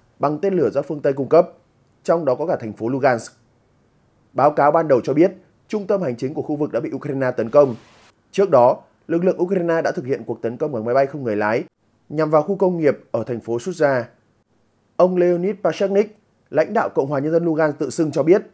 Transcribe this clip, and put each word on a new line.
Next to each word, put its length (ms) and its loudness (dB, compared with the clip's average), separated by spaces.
bằng 200 -2
tên 140 -2
lửa 160 2
do 120 -2
phương 200 -8
Tây 120 0
cung 160 -6
cấp, 200 6
trong 220 0
đó 100 2
có 100 -6
cả 160 -2
thành 120 -8
phố 160 -6
Lugansk. 440 -2
Báo 180 4
cáo 200 2
ban 160 0
đầu 140 2
cho 120 -4
biết, 180 4
trung 200 -6
tâm 140 -2
hành 160 -4
chính 160 -6
của 80 -6
khu 140 -4
vực 160 -4
đã 80 -2
bị 140 -6
Ukraine 380 -4
tấn 180 -4
công. 260 6
Trước 180 0
đó, 280 6
lực 160 -2
lượng 180 0
Ukraine 400 0
đã 100 -2
thực 140 -8
hiện 180 -4
cuộc 180 -8
tấn 160 -6
công 140 -4
bằng 140 -6
máy 100 -2
bay 100 4
không 180 -10
người 120 -2
lái 280 -2
nhằm 200 -2
vào 120 4
khu 140 -2
công 220 0
nghiệp 200 2
ở 120 -2
thành 160 -6
phố 180 -4
Sudzha. 460 -2
Ông 220 2
Leonid 460 2
Pashechnik, 540 0
lãnh 240 0
đạo 220 0
Cộng 140 0
hòa 100 -2
Nhân 120 -2
dân 140 2
Lugansk 340 0
tự 100 -2
xưng 220 -2
cho 120 -2
biết, 180 6